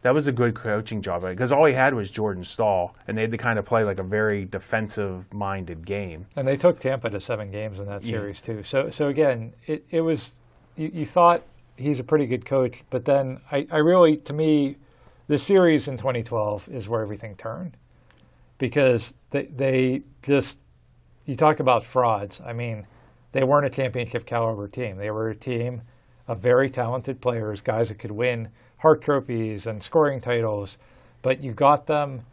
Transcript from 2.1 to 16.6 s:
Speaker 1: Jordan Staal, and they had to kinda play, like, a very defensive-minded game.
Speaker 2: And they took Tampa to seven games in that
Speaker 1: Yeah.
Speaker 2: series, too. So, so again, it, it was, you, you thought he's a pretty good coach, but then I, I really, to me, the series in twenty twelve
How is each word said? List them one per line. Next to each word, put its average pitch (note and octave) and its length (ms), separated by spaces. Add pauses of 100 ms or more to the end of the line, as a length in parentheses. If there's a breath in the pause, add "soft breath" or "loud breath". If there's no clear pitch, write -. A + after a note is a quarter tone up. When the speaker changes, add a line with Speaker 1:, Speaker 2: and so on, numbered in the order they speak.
Speaker 1:
Jordan G2+ 320
Staal, F#2+ 520 (120 soft breath)
and G#2+ 100
they A2 40
had A2+ 100
to A2+ 60
kinda A2+ 240
play, A2+ 220
like, G2 160
a F#2+ 40
very G#2 420
defensive-minded G2 1400
game. F#2+ 500
Speaker 2:
And C3 120
they C3+ 80
took E3+ 240
Tampa C3 300
to G2+ 100
seven G#2 320
games G#2 280
in G2+ 80
that G2+ 180
Speaker 1:
Yeah. A2+ 120
Speaker 2:
series, G2+ 240
too. G#2+ 220
So, C#3 260
so D3 180
again, C3+ 460 (140)
it, D3+ 220
it E3 120
was, D#3+ 320 (440)
you, D#3 160
you D#3 120
thought E3+ 380 (320)
he's C3+ 240
a B2+ 40
pretty D3+ 220
good B2 200
coach, C3 440
but B2 160
then C3+ 360 (100)
I, C#3+ 180
I D#3+ 80
really, D#3+ 400
to C#3+ 160
me, D3+ 440 (500 soft breath)
the D3 100
series E3 500
in C3+ 80
twenty B2 280
twelve G#2 440